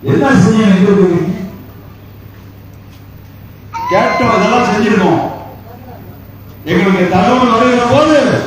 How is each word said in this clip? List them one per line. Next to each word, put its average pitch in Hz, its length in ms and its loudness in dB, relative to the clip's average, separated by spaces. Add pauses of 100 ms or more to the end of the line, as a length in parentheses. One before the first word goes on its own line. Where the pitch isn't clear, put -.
என்ன 277 380 2
செய்ய 220 340 4
எங்களுக்கு 180 440 4 (2750)
கேட்டோம், 226 460 0
இதெல்லாம் 220 340 0
செஞ்சிருக்கோம். 196 520 0 (1400)
எங்களுக்கு 180 460 2
தகவல் 240 440 2
வருகிற 247 360 2
போது 302 260 4 (300)